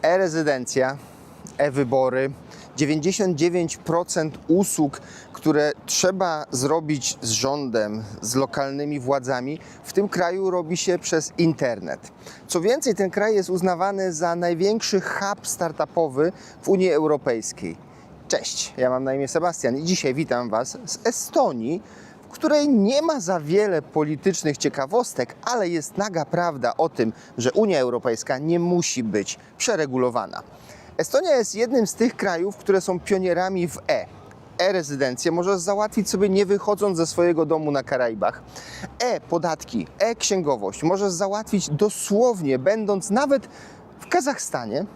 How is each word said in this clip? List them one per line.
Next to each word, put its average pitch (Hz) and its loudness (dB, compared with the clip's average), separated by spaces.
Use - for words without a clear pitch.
E-rezydencja, 147 2
e-wybory, 131 2
dziewięćdziesiąt 156 0
dziewięć 170 0
procent 160 -2
usług, 165 2
które 151 2
trzeba 180 0
zrobić 143 -2
z 117 -6
rządem, 110 -2
z 117 -6
lokalnymi 139 -2
władzami, 131 -2
w - -14
tym 202 2
kraju 185 -2
robi 175 -2
się 180 0
przez 160 -2
internet. 120 0
Co 180 -2
więcej, 233 2
ten 185 0
kraj 208 0
jest 190 0
uznawany 185 0
za 170 0
największy 180 0
hub - -4
startupowy 160 -2
w - -6
Unii 185 4
Europejskiej. 139 0
Cześć, - -4
ja 127 2
mam 127 -2
na 135 -2
imię 139 -2
Sebastian 156 0
i 151 -6
dzisiaj 165 0
witam 123 -2
Was 113 -2
z - -6
Estonii, 180 -2
w - -20
której 294 2
nie 247 4
ma 311 0
za 175 -2
wiele 175 2
politycznych 151 0
ciekawostek, 143 -2
ale 233 0
jest 165 -4
naga 185 -2
prawda 147 0
o 160 4
tym, 113 0
że 123 2
Unia 190 4
Europejska 123 0
nie 165 2
musi 170 0
być 101 -2
przeregulowana. 127 0
Estonia 294 2
jest 226 0
jednym 226 2
z - -6
tych 226 2
krajów, 185 -2
które 190 2
są 180 -2
pionierami 185 0
w 131 -10
e. - -2
E-rezydencję 147 0
możesz 180 2
załatwić 202 0
sobie 202 2
nie 190 4
wychodząc 196 0
ze 165 2
swojego 170 2
domu 156 0
na 139 0
Karaibach. 117 -2
E-podatki, 165 -2
e-księgowość 160 0
możesz 190 2
załatwić 202 -2
dosłownie, 196 2
będąc 196 0
nawet 269 2
w - -20
Kazachstanie. 170 -2